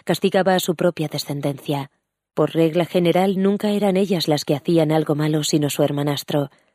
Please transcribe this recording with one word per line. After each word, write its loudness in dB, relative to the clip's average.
castigaba 2
a 2
su -2
propia 0
descendencia. -6
Por 0
regla 2
general, 2
nunca 0
eran 0
ellas 0
las 0
que 0
hacían 2
algo 0
malo, 0
sino 0
su -2
hermanastro. -2